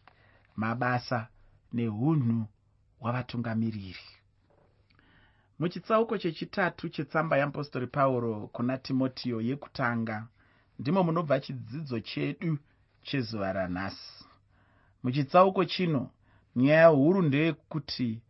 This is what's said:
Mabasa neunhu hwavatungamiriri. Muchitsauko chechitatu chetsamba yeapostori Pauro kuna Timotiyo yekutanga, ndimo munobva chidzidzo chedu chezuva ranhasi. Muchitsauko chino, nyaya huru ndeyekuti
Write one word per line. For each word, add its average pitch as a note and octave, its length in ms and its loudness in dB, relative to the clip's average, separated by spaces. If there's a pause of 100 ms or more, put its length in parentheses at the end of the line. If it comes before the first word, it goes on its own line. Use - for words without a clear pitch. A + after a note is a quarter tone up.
(560)
Mabasa A#2+ 720 -2 (440)
neunhu A#2 760 0 (540)
hwavatungamiriri. A2+ 1160 -6 (1400)
Muchitsauko A3 600 0
chechitatu F3 720 -4
chetsamba D#3 480 -2
yeapostori C#3+ 500 -2
Pauro A#2+ 680 0
kuna B2+ 260 -4
Timotiyo B2+ 640 -2
yekutanga, A#2 840 -4 (520)
ndimo E3+ 240 0
munobva D#3+ 380 0
chidzidzo B2 600 -8
chedu D3 580 -4 (440)
chezuva G#2+ 500 -4
ranhasi. F#2 720 -6 (760)
Muchitsauko F3 640 4
chino, D#3+ 460 -2 (460)
nyaya D3+ 300 8
huru E3 360 6
ndeyekuti D3 1080 -2